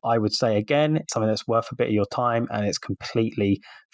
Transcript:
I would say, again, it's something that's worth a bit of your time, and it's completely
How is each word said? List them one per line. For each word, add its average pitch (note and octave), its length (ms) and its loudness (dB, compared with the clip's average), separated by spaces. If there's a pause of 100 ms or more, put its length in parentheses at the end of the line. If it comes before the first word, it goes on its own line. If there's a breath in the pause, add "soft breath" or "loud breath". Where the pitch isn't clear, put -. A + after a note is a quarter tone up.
I A#2 140 2
would G#2+ 160 0
say, A2 240 2
again, D3 400 2
it's - 160 -6
something A2 160 0
that's G#2+ 180 -2
worth A2+ 240 0
a B2 40 -8
bit A#2+ 120 0
of A2 60 0
your G#2 180 2
time, A#2 400 0
and G#2+ 140 -2
it's F#2+ 140 -2
completely G2+ 840 -2 (320 loud breath)